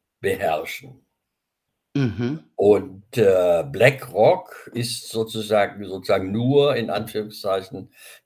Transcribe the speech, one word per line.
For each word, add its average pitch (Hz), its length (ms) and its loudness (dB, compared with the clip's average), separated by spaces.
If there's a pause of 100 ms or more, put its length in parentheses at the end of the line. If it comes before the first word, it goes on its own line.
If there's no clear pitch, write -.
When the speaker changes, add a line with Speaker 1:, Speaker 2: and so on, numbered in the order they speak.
(200)
Speaker 1:
beherrschen. - 800 -4 (920)
Speaker 2:
Mhm. 123 460 -2 (160)
Speaker 1:
Und, 98 600 2
äh, 92 480 4
BlackRock 117 1080 0
ist - 340 -6
sozusagen, 104 800 -2
sozusagen 95 440 -2
nur 135 460 2
in 110 140 -4
Anführungszeichen 104 1040 -6 (320)